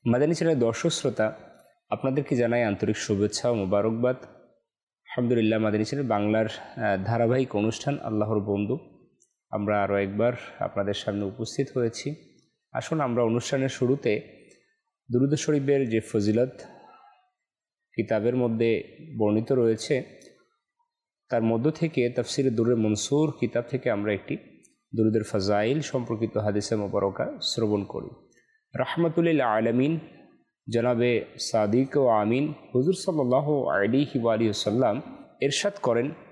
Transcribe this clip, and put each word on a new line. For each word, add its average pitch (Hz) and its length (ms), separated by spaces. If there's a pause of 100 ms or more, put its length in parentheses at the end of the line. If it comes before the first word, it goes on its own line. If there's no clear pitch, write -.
মাদানী 135 280
চ্যানেলের 160 260
দর্শক 113 280
শ্রোতা, 113 440 (580)
আপনাদেরকে 135 460
জানাই 120 280
আন্তরিক 104 320
শুভেচ্ছা 104 540
ও 120 40
মোবারকবাদ। 110 680
আলহামদুলিল্লাহ, - 1400
মাদানী 107 260
চ্যানেল 139 240
বাংলার, 107 380
আহ, 101 580
ধারাবাহিক 117 520
অনুষ্ঠান 113 420
আল্লাহর 107 420
বন্ধু, 104 380 (720)
আমরা 104 320
আরও 101 140
একবার 104 360 (260)
আপনাদের 101 360
সামনে 104 300
উপস্থিত 110 500
হয়েছি। 123 400 (580)
আসুন, 139 280
আমরা 120 220
অনুষ্ঠানের 120 460
শুরুতে 127 520 (920)
দুরূদ 135 220
শরীফের 139 540
যে 110 120
ফজিলত 110 520 (1400)
কিতাবের 110 420
মধ্যে 113 460 (360)
বর্ণিত 110 340
রয়েছে, 123 520 (1300)
তার 120 120
মধ্য 113 280
থেকে 156 400
তাফসিরে 127 400
দুররে 117 240
মনসুর 117 680
কিতাব 120 240
থেকে 123 260
আমরা 104 220
একটি - 240 (600)
দুরূদের 110 260
ফাজাইল 104 580
সম্পর্কিত 117 580
হাদিসে 104 380
মোবারকা 98 560 (100)
শ্রবণ 104 420
করি। - 240 (720)
রাহমাতুল 165 460
লিল 160 160
আলামিন 120 580 (720)
জনাবে 117 520 (140)
সাদিক 117 580
ও 135 120
আমিন 117 460 (200)
হুজুর 135 200
সাল্লাল্লাহু 143 760
আলাইহি 113 500
ওয়া 113 160
আলিহি 113 140
ওয়াসাল্লাম 110 540 (380)
এরশাদ 143 320 (100)
করেন 120 280 (220)